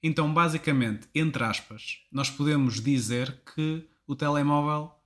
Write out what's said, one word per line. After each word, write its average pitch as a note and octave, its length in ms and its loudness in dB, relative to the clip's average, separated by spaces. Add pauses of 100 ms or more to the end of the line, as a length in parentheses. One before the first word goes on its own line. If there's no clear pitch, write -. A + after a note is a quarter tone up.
Então, D#3 320 0
basicamente, D3 800 2
entre D3 300 0
aspas, - 560 -6 (120)
nós C3+ 200 -4
podemos C#3 500 2
dizer B2 600 -2 (140)
que D#3 320 -4 (200)
o C#3+ 80 -4
telemóvel D3 760 0 (140)